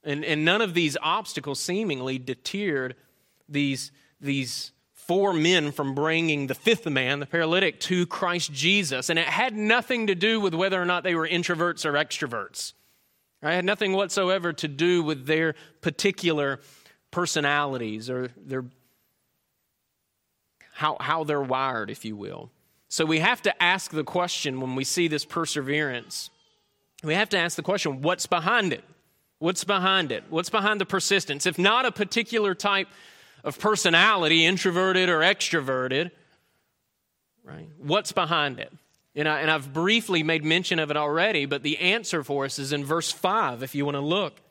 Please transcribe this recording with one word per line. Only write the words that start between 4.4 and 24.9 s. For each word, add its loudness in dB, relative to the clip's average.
four 0
men 4
from -4
bringing 0
the -2
fifth 0
man, 0
the -8
paralytic, 0
to 0
Christ -4
Jesus. 0
And 2
it 0
had -2
nothing 0
to 2
do 2
with 0
whether 0
or 0
not 0
they 0
were 0
introverts 0
or 0
extroverts. -4
Right? -2
It 2
had -2
nothing 0
whatsoever 0
to -6
do 2
with -4
their 0
particular 0
personalities -2
or -4
their, -8
how, -2
how 0
they're 0
wired, -2
if -12
you -8
will. -12
So 0
we 2
have 2
to 2
ask 0
the -4
question -4
when -4
we -2
see 0